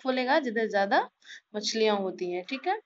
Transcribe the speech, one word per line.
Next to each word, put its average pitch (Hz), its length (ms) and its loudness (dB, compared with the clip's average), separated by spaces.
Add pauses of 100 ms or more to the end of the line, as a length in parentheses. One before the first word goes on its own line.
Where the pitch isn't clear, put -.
खोलेगा 262 360 2
जिधर 226 300 -2
ज्यादा 208 400 2 (460)
मछलियां 214 420 2
होती 185 340 -4
हैं, 180 120 -4
ठीक 262 240 -6
है। 415 180 0